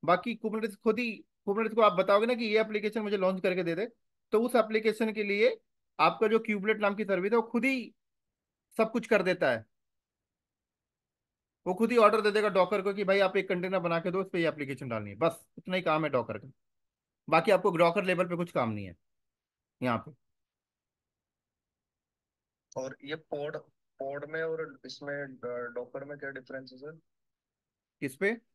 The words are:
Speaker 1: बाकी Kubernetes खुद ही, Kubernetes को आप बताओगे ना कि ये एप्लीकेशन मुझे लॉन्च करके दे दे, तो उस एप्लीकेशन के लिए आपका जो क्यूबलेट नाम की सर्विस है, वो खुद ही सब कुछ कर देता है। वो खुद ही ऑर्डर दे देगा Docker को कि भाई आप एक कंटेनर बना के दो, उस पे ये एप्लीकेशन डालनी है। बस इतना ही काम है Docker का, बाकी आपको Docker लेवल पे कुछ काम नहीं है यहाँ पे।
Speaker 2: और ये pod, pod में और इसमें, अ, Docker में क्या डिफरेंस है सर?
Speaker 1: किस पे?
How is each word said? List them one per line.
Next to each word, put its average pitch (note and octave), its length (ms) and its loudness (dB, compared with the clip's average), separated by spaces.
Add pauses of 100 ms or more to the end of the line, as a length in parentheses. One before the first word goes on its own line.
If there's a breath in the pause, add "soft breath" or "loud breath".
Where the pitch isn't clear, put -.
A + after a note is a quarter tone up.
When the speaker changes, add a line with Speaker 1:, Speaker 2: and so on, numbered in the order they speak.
Speaker 1:
बाकी G3+ 400 2
Kubernetes A3 300 -4
खुद A3 240 0
ही, A#3 260 -6 (240)
Kubernetes G#3+ 260 -2
को A3+ 60 4
आप G#3 120 8
बताओगे G3+ 320 4
ना B3 80 2
कि A#3 120 -4
ये G#3+ 160 2
एप्लीकेशन G#3+ 400 -2
मुझे G#3 160 -2
लॉन्च F#3 260 0
करके F#3 200 0
दे E3+ 120 -2
दे, A3 160 -6 (400)
तो A3+ 120 4
उस B3 120 0
एप्लीकेशन A3 580 2
के G#3+ 100 -2
लिए G3+ 380 2 (380)
आपका E3+ 280 4
जो A3 120 4
क्यूबलेट G#3+ 380 -2
नाम G#3 180 2
की G#3+ 80 -4
सर्विस F#3+ 280 0
है, A#3 60 4
वो A3+ 60 2
खुद A#3 220 -2
ही C4 300 -2 (800)
सब A3 140 2
कुछ - 160 -4
कर G3+ 160 4
देता E3+ 280 2
है। A2 140 -2 (2000)
वो F3+ 60 0
खुद A3 180 2
ही A#3+ 60 4
ऑर्डर G#3+ 240 8
दे G#3 100 2
देगा G#3 160 2
Docker F#3+ 360 2
को G3 100 -2
कि G3+ 100 -4
भाई F#3+ 160 2
आप F#3+ 180 2
एक F#3+ 120 -2
कंटेनर F#3 300 -2
बना E3+ 200 0
के F3 120 -4
दो, F#3+ 100 -2
उस F#3+ 120 -6
पे F3+ 80 0
ये E3 60 2
एप्लीकेशन C#3 420 -6
डालनी G#2+ 200 -4
है। G2 60 -12
बस - 300 -2 (120)
इतना F#3 180 -8
ही F#3 60 -2
काम D#3+ 240 0
है D3 60 -2
Docker A2+ 300 -2
का, C3+ 100 -20 (800)
बाकी E3 220 4
आपको G3 180 4
Docker E3+ 340 4
लेवल F3+ 220 0
पे F3 100 -6
कुछ E3+ 160 -6
काम B2+ 180 0
नहीं G#2 160 -8
है F2 100 -14 (880)
यहाँ B2 140 0
पे। - 300 -12 (2500)
Speaker 2:
और C3 260 -10
ये C#3+ 120 -10
pod, D3+ 460 -10 (420)
pod C#3+ 260 -10
में D#3+ 140 -6
और D#3+ 420 -8
इसमें, C#3+ 380 -10
अ, B2 560 -10
Docker C3 280 -12
में C#3+ 100 -14
क्या C#3 120 -10
डिफरेंस C3 440 -14
है B2+ 60 -20
सर? D3 120 -16 (1080)
Speaker 1:
किस C3+ 160 -8
पे? G3+ 180 0 (220)